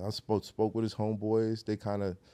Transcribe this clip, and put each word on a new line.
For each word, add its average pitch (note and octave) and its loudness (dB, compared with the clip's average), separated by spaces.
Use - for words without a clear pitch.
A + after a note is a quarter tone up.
I - -2
spoke, G#2+ 0
spoke A2 0
with A2+ 0
his A2 0
homeboys. A2 0
They G#2+ -2
kinda, G2+ -2